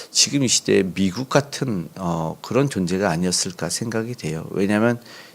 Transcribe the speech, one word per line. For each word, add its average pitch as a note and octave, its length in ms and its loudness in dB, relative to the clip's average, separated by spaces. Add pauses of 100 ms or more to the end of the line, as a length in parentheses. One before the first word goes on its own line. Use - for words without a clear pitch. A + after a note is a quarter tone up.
(100)
지금 C#3 320 2
이 B2 60 2
시대의 G2 460 2
미국 F#2+ 340 0
같은, A#2 680 0
어, E2 460 -2
그런 C3+ 260 2
존재가 F#2+ 400 0
아니었을까 F2 600 -2
생각이 A2+ 460 -4
돼요. D#2+ 340 -6
왜냐하면 G#2+ 500 2 (340)